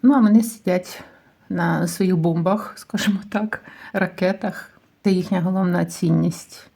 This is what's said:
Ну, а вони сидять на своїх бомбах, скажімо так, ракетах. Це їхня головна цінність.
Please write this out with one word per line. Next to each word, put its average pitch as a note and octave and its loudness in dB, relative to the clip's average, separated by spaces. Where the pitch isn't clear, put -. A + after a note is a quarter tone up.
Ну, C4+ 6
а C4+ 4
вони G#3+ 6
сидять - -4
на E3+ 0
своїх F#3 0
бомбах, E3+ 0
скажімо G#3 -2
так, G#3+ -6
ракетах. F#3 -4
Це G3+ 4
їхня F#3 0
головна F3+ 0
цінність. E3 -2